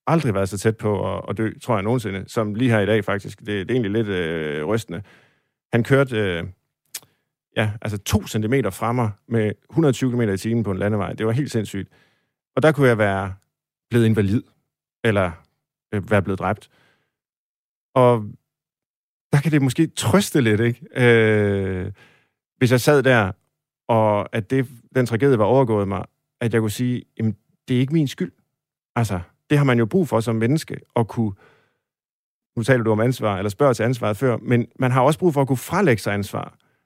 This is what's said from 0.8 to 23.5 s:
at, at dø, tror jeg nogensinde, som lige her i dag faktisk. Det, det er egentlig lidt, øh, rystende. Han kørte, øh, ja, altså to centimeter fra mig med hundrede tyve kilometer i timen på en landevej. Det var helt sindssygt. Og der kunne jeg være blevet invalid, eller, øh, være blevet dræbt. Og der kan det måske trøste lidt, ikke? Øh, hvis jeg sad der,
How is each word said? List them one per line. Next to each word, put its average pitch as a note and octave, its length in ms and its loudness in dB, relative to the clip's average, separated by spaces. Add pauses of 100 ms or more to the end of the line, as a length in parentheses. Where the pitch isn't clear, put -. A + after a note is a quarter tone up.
at, - 120 -10
at G2+ 80 -6
dø, A2 140 -4 (100)
tror A#2+ 140 -2
jeg F#2+ 80 -2
nogensinde, G2+ 440 -4
som G#2 280 -4
lige B2 160 0
her A2 80 2
i G2 60 2
dag G#2 200 0
faktisk. G2 340 -8
Det, - 80 -14
det G2+ 240 -6
er - 0 -
egentlig A#2 200 -2
lidt, A2 160 0
øh, D#2+ 580 -4
rystende. G2+ 380 -6 (680)
Han A#2 100 2
kørte, C3 340 0
øh, F2+ 260 -2 (1120)
ja, A2 140 0 (100)
altså G#2+ 160 -6
to G3 300 -4
centimeter A2 420 -2
fra A2 220 -4
mig A#2+ 200 0 (160)
med A2 240 0 (180)
hundrede D3+ 240 2
tyve C3 160 -2
kilometer A#2 240 0
i F#2+ 40 -2
timen A2+ 260 -2
på G2+ 80 -4
en F#2 60 -4
landevej. G2+ 360 -2
Det A2 120 -6
var A2+ 60 0
helt C3 200 -2
sindssygt. G2 380 -6 (680)
Og C3+ 80 2
der D#3 80 6
kunne C#3+ 160 2
jeg A#2 100 4
være G2 360 0 (560)
blevet A#2 160 4
invalid, G#2+ 380 2 (600)
eller, G2+ 280 0 (640)
øh, G2 180 -6
være G#2 100 4
blevet F#2 180 -6
dræbt. F#2+ 300 -4 (1300)
Og B2 300 4 (1080)
der D3 80 2
kan D#3 100 -2
det D3 100 2
måske C3+ 260 2
trøste E3+ 540 0
lidt, G#2+ 200 2
ikke? A#2+ 240 -2 (200)
Øh, G2+ 880 2 (680)
hvis A#2+ 140 2
jeg B2 100 2
sad D3 220 4
der, A2+ 280 2 (560)